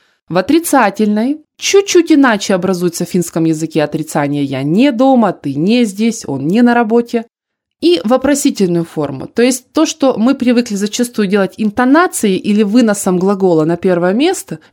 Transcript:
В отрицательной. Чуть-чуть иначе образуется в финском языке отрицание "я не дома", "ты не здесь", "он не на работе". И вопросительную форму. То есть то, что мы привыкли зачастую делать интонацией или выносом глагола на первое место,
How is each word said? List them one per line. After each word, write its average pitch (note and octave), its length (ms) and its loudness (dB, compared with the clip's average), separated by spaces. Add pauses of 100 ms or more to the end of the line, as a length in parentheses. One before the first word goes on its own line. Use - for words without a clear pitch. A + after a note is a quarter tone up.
(300)
В E3 80 -2
отрицательной. A#3 1040 0 (160)
Чуть-чуть F#4 560 2
иначе A#3+ 400 2
образуется F3+ 500 -2
в E3+ 60 -6
финском E3+ 340 -2
языке D#3+ 400 -2
отрицание D3 640 -4
"я C3+ 180 -6
не A3 300 2
дома", A#3 400 2
"ты C#3 200 -8
не G#3 300 0
здесь", A3 420 -4
"он C#3 220 -6
не G#3+ 140 0
на A#3+ 120 4
работе". A#3 520 0 (560)
И E4+ 240 2
вопросительную B3 800 0
форму. C#3 420 -8
То - 140 -2
есть C4 320 -2
то, D#4 120 2
что C4+ 320 0
мы A#3 160 2
привыкли A#3+ 420 0
зачастую G#3+ 520 -4
делать F#3+ 300 0
интонацией B3 800 0
или G#3+ 260 0
выносом G3+ 560 0
глагола F#3 460 2
на E3+ 100 0
первое F3+ 380 0
место, D4 460 -2 (140)